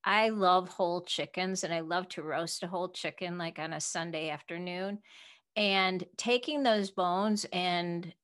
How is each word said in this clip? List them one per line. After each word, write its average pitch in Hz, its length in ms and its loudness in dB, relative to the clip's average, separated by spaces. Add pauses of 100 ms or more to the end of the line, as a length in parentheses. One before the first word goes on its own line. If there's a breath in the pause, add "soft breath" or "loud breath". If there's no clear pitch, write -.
I 214 280 4
love 185 380 6
whole 175 340 0
chickens, 180 600 -4
and 170 120 -2
I 165 60 -2
love 175 300 -2
to 165 120 -10
roast 156 400 -4
a 180 40 -6
whole 180 220 -4
chicken, 175 480 -6
like, 165 220 -6
on 160 160 -6
a 165 60 -6
Sunday 160 500 -4
afternoon. 180 680 -6 (560 loud breath)
And 190 480 2 (140)
taking 247 460 0
those 214 280 4
bones 190 640 2
and 175 600 -2 (120)